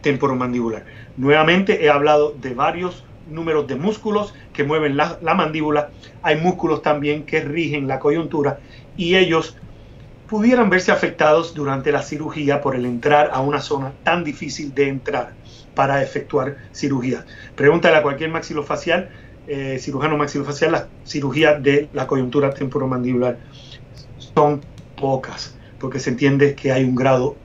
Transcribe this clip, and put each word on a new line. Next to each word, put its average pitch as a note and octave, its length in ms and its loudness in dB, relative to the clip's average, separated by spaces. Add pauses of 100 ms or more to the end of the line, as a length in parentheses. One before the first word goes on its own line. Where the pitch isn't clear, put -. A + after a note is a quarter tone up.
temporomandibular. B2 840 -2 (320)
Nuevamente E3 680 4
he D3 60 6
hablado D3 500 4
de B2 140 -8
varios F3 500 -2 (260)
números D#3 380 -2
de B2+ 80 -4
músculos G#3 580 -2 (200)
que C#3+ 100 -4
mueven D3 320 0
la, D#3 260 -2
la E3 120 0
mandíbula. D#3 560 0 (320)
Hay D#3 180 2
músculos E3+ 420 0
también D3 420 -2
que D#3 180 -2
rigen D3 460 -4
la C3 120 -4
coyuntura D3 600 -2 (360)
y E3+ 200 0
ellos E3 420 2 (720)
pudieran A3+ 400 4
verse F#3 220 2
afectados E3 640 2
durante C#3 380 -2
la - 120 0
cirugía D3 580 -2
por C3 140 -2
el B2 100 -2
entrar D3 480 2
a C3 80 -2
una C#3+ 180 0
zona C#3 320 -4 (120)
tan E3+ 200 0
difícil C#3+ 500 -8
de C#3 140 2
entrar C3+ 460 -6 (420)
para C#3 260 2
efectuar - 560 -4 (140)
cirugía. C3 540 -4 (300)
Pregúntale D#3+ 420 6
a D3+ 40 6
cualquier D3+ 280 -2
maxilofacial, D#3+ 800 -4 (380)
eh, C3+ 320 -6
cirujano C#3+ 380 -2
maxilofacial, C#3+ 540 -2
las D#3+ 140 -2 (200)
cirugías D3 560 2
de C#3+ 320 2
la C#3 140 -4
coyuntura C3+ 460 0
temporomandibular B2+ 840 -2 (1000)
son D3 260 2 (340)
pocas, - 600 -4 (240)
porque C3 200 -6
se C3 120 -4
entiende C#3 440 2
que C3+ 160 -2
hay C3 140 4
un B2+ 100 2
grado C3 500 2